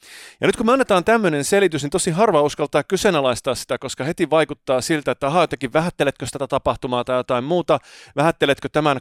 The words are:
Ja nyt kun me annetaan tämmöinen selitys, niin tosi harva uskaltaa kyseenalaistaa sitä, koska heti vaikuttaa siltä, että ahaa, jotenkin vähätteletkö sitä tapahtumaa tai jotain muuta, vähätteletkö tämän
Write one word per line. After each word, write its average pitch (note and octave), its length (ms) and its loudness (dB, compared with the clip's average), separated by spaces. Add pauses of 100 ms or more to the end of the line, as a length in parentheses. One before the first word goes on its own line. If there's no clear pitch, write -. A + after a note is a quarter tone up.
(400)
Ja C#3 60 0
nyt F#3+ 100 2
kun A#3 100 -2
me A#3 60 4
annetaan G#3+ 320 2
tämmöinen F#3 400 2
selitys, F3 380 2
niin D3 80 -6
tosi F#3 200 -2
harva E3+ 320 4
uskaltaa D3 400 -2
kyseenalaistaa C#3+ 720 0
sitä, - 240 -6
koska C3 260 -8
heti D#3+ 260 -4
vaikuttaa D3 500 0
siltä, D3+ 300 -2
että C3 160 -4
ahaa, E3 160 2
jotenkin C#3 300 -4
vähätteletkö D3+ 540 -2
sitä C3 200 -6
tapahtumaa B2 580 -2
tai B2+ 120 -2
jotain B2 280 -2
muuta, D#3+ 340 0 (380)
vähätteletkö C#3+ 520 0
tämän D3+ 320 0